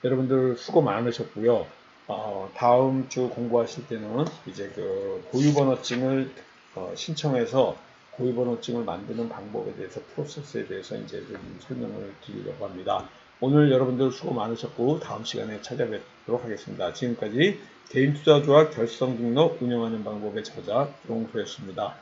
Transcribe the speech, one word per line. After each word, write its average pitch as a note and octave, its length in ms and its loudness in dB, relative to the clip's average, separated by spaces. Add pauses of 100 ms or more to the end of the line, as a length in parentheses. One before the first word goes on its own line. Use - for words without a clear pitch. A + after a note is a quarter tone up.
여러분들 C3 540 2
수고 - 260 4
많으셨고요. A2+ 800 2 (400)
어, G2+ 500 -6
다음 C3 540 4
주 B2+ 200 0
공부하실 A#2+ 580 0
때는 A2+ 380 -2 (200)
이제 G2 300 -10
그 F#2+ 560 -6
보유번호증을, C3+ 1000 2 (460)
어, F#2 200 -8
신청해서 B2+ 800 0 (360)
고유번호증을 A#2+ 720 -2
만드는 A2 460 -6
방법에 G#2 460 -8
대해서 - 240 -10 (140)
프로세스에 C#3+ 540 -8
대해서 F#2+ 300 -10
이제 - 280 -10
좀 G2+ 140 -12 (220)
설명을 G#2 520 -10 (100)
드리려고 G2 420 -10
합니다. F#2+ 440 -4 (300)
오늘 C#3+ 320 6
여러분들 C3 400 4
수고 C3 220 -6
많으셨고 A#2 680 -2
다음 A2 240 -10
시간에 G#2+ 380 -8
찾아뵙도록 A#2+ 840 -4
하겠습니다. G2+ 500 -6
지금까지 B2 680 0 (300)
개인 C#3 240 4
투자조합 D3 640 8
결성 A#2 420 -2
등록 B2 420 2
운영하는 A#2 440 -2
방법의 G#2 400 -6
저자 A#2 500 -2 (140)
조홍소였습니다. G#2 960 -6